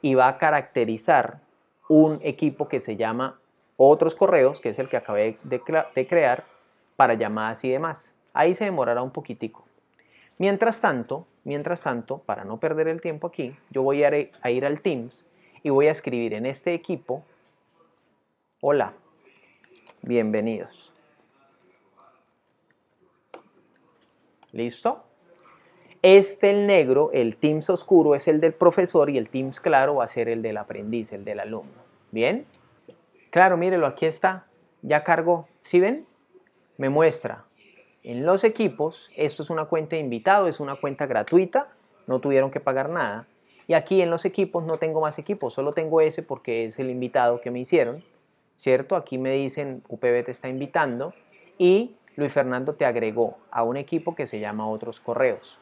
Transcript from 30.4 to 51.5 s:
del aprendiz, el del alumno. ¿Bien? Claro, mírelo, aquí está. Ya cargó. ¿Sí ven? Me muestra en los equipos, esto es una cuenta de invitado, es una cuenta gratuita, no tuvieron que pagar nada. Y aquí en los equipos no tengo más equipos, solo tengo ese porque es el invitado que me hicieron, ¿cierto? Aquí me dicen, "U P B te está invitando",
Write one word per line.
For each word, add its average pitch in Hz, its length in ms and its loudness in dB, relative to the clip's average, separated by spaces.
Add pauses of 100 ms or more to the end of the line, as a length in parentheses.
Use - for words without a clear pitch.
del 110 160 -6
aprendiz, 107 560 -8
el 101 140 -14
del 104 140 -8
alumno. 110 420 -12 (280)
¿Bien? 139 360 -2 (840)
Claro, 180 280 4
mírelo, 180 280 2
aquí 147 200 -2
está. 185 400 -2 (340)
Ya 147 240 0
cargó. 165 420 0 (140)
¿Sí - 180 2
ven? 233 280 0 (720)
Me 135 100 -2
muestra 151 560 0 (580)
en 123 220 -8
los 190 200 2
equipos, 208 680 -2
esto 151 280 -4
es 147 80 -10
una 156 160 -4
cuenta 160 300 -4
de 156 60 -4
invitado, 170 460 2
es - 100 -6
una 139 180 -8
cuenta 139 300 -6
gratuita, 180 600 0 (380)
no 127 140 -2
tuvieron 135 300 2
que - 100 -8
pagar 135 280 -2
nada. 120 380 -6 (400)
Y 160 80 2
aquí 185 260 2
en 170 80 2
los 165 160 -2
equipos 185 400 -2
no 160 140 -4
tengo 160 240 -2
más 151 160 -4
equipos, 151 340 -6
solo 143 200 -2
tengo 160 280 2
ese 156 220 2
porque 117 420 -6
es 110 140 -10
el 131 100 -4
invitado 123 540 0
que 123 80 -8
me 123 80 -8
hicieron, 131 440 0 (520)
¿cierto? 135 420 0
Aquí 143 220 -6
me 131 140 -2
dicen, 139 560 -4
"U 113 100 -12
P 123 140 0
B 120 100 0
te 127 80 -10
está 127 180 -12
invitando", 139 640 -4 (460)